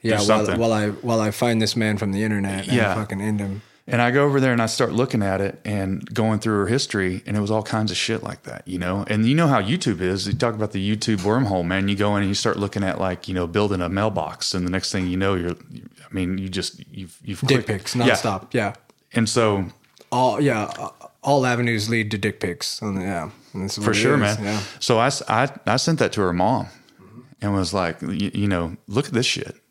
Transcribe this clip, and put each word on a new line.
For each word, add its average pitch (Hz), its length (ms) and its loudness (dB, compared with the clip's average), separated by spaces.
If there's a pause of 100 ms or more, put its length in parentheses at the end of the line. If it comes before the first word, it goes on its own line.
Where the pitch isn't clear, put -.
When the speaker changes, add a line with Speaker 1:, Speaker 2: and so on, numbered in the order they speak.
Speaker 1:
Do 113 60 -2
Speaker 2:
Yeah, 110 80 4
while, 104 80 2
Speaker 1:
something." 107 340 4
Speaker 2:
while 113 140 2
I, 107 180 2
while 113 300 -2
I 107 100 0
find 113 300 2
this 110 160 0
man 107 220 0
from 104 140 -2
the 101 120 -2
internet 98 420 -2
and 123 100 2
Speaker 1:
Yeah. 104 180 2
Speaker 2:
fucking 107 260 -4
end 104 200 -2
him. 101 220 -6 (240)
Speaker 1:
And 120 140 0
I 120 120 4
go 143 120 4
over 143 160 2
there 131 120 4
and 117 100 2
I 113 40 2
start 110 260 0
looking 120 300 0
at 95 180 0
it 98 240 -4
and 98 400 -2 (100)
going 110 240 2
through 107 200 0
her 98 100 2
history, 98 580 -2
and 104 100 -2
it 104 40 2
was 101 100 -2
all 110 120 2
kinds 107 280 -2
of 87 60 -4
shit - 260 -2
like - 220 -10
that, - 240 -12
you 90 100 -6
know? 92 300 -2
And 107 180 2
you 131 80 4
know 165 140 4
how 131 120 4
YouTube 104 400 0
is. 92 280 0
You 101 60 -2
talk 120 200 0
about 107 180 -4
the 101 240 -2
YouTube 107 220 0
wormhole, 98 480 2
man. 95 220 0
You 101 80 0
go 104 200 2
in 101 60 2
and 98 80 0
you 101 40 -2
start 104 220 0
looking 101 280 -2
at, 92 160 -2
like, 92 260 -4
you 95 80 -6
know, 90 140 0
building 98 320 0
a 87 80 -2
mailbox, 95 680 -2
and 90 120 -2
the 87 40 -2
next 92 220 -2
thing 92 160 -2
you 90 80 -2
know, 98 180 2
you're, 87 220 -2 (520)
I - 40 -18
mean, 92 260 -2
you 95 100 -6
just, 92 300 -6 (160)
you've, 92 300 -14
you've 101 160 -6
Speaker 2:
Dick 131 260 4
Speaker 1:
clicked. - 0 -
Speaker 2:
pics, 101 300 -4
Speaker 1:
Yeah. 123 140 2
Speaker 2:
nonstop, 104 440 0
yeah. 107 200 0 (380)
Speaker 1:
And 113 160 2
so 107 360 4 (480)
Speaker 2:
All, 123 280 2
yeah, 117 240 2 (140)
uh, - 120 -8 (320)
all 139 220 4
avenues 117 440 0
lead 113 240 0
to 107 60 -2
dick 101 200 -2
pics. - 440 -6
On 104 120 -4
the, 95 80 -2
yeah. 90 280 -6 (240)
That's 95 240 -6
what 104 80 -6
Speaker 1:
For 113 40 2
Speaker 2:
it 107 40 2
Speaker 1:
sure, 117 200 2
Speaker 2:
is, 139 60 4
Speaker 1:
man. 104 240 2
Speaker 2:
yeah. 104 180 -2 (160)
Speaker 1:
So 117 200 2
I 117 100 4
s-, - 200 -2
I, 123 200 2 (180)
I 107 120 2
sent 160 200 2
that 98 140 4
to - 80 0
her 92 120 2
mom 95 340 2 (760)
and 104 120 0
was 92 200 0
like, 87 280 -2
"Y-, 95 320 -2
you 101 120 0
know, 87 300 0 (100)
look 104 200 0
at - 60 -10
this 120 140 2
shit." - 300 -4 (140)